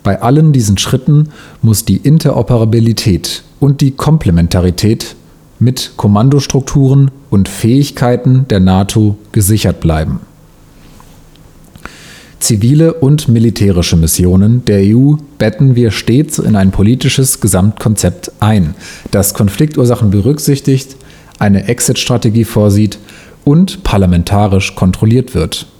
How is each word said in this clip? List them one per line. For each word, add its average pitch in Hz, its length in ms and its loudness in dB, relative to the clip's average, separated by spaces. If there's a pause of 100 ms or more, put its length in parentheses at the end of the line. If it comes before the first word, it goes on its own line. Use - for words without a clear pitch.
Bei 98 200 -2
allen 151 300 2
diesen 104 260 2
Schritten 151 520 0 (320)
muss 113 240 0
die 95 120 0
Interoperabilität 117 1500 0 (160)
und 139 220 0
die 135 100 0
Komplementarität 92 1200 0 (420)
mit 127 400 -2
Kommandostrukturen 135 1120 2 (220)
und 98 180 0
Fähigkeiten 131 1000 0
der 101 120 0
nato 98 580 0 (140)
gesichert 101 480 0
bleiben. - 400 -4 (2250)
Zivile 147 540 2
und 147 340 0
militärische 101 680 2
Missionen 92 680 2
der 98 180 2
E 101 100 2
U 139 240 2 (220)
betten 123 360 0
wir 120 140 2
stets 135 480 -2
in 110 180 0
ein 95 140 2
politisches 131 680 0
Gesamtkonzept 101 1000 -2
ein, 101 360 0 (340)
das 101 240 -2
Konfliktursachen 117 800 0
berücksichtigt, 135 840 -2 (420)
eine 101 280 0
Exit-Strategie 117 760 -2
vorsieht 104 560 0 (460)
und 170 380 0
parlamentarisch 95 920 0
kontrolliert 113 580 0
wird. - 320 -6 (140)